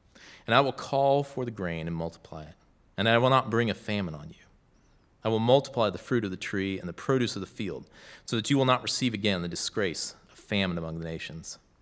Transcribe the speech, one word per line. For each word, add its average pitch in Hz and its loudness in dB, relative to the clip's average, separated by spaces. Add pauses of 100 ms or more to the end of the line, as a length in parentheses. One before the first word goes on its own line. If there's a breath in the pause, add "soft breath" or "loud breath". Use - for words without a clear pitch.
(460 loud breath)
and 113 2
I 127 10
will 135 0
call 139 2
for 131 -6
the 120 -4
grain 85 -4
and 85 -4
multiply 82 -8
it, 78 -18 (420)
and 101 2
I 117 6
will 127 6
not 131 4
bring 117 2
a 101 0
famine 98 -4
on 76 -14
you. - -20 (800)
I 113 -2
will 113 2
multiply 120 4
the 90 -8
fruit 120 0
of 98 -4
the 92 -6
tree 95 -4
and 90 -8
the 85 -8
produce 123 0
of 101 -6
the 92 -6
field, 82 -10 (340 loud breath)
so - -4
that 107 -2
you 139 4
will 135 4
not 127 4
receive 120 0
again 101 0
the 87 -4
disgrace 85 -4 (160)
of - -20
famine 95 -2
among 82 -6
the 82 -8
nations. 82 -10 (240)